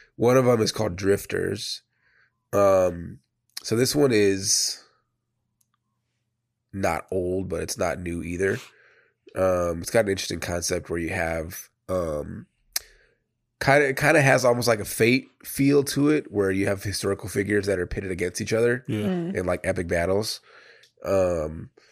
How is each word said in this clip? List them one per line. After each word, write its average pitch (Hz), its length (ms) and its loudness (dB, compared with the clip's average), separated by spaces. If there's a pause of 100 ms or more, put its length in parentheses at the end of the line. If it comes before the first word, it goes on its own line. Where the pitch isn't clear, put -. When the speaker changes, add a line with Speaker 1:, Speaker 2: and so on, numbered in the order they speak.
(160)
Speaker 1:
One 123 200 4
of 131 100 6
them 120 140 4
is 104 120 2
called 101 240 -4
Drifters. 95 840 -2 (720)
Um, 92 680 2 (420)
so - 140 -2
this 123 180 2
one 143 180 4
is 98 720 2 (1900)
not 95 380 -4
old, 92 380 -2
but 82 140 -4
it's - 160 -8
not 87 220 -2
new 85 220 -6
either. 95 360 -2 (760)
Um, 87 440 0
it's - 100 -10
got 113 140 2
an 98 60 -2
interesting 92 300 -4
concept 87 500 -4
where 85 80 -2
you 82 120 -4
have, 82 580 -6 (200)
um, 85 580 -6 (1120)
kinda, 143 280 4
it 135 80 -2
kinda 147 260 4
has 135 220 4
almost 120 240 4
like 113 120 2
a 95 40 -6
Fate 120 440 2 (160)
feel 139 400 2
to 143 260 0
it, 151 220 -2
where 98 180 2
you 98 160 0
have 98 160 -2
historical 98 460 -4
figures 101 380 0
that 98 120 0
are 90 80 -2
pitted 101 240 -8
against 90 300 -4
each 101 120 -4
other 120 340 0
Speaker 2:
Yeah. 107 200 -2
Speaker 3:
Mm. 180 300 -4
Speaker 1:
in, 90 100 -2
like, 90 180 -2
epic 92 240 -4
battles. 92 520 0 (640)
Um, 87 640 0 (220)